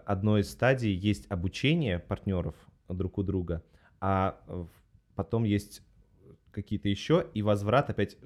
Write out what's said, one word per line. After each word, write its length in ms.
одной 360
из 80
стадий 440
есть 360
обучение 680
партнёров 560
друг 320
у 40
друга, 400
а, 480
э, 60
в-, 160
потом 280
есть 400
какие-то 380
ещё, 320
и 220
возврат 480
опять 340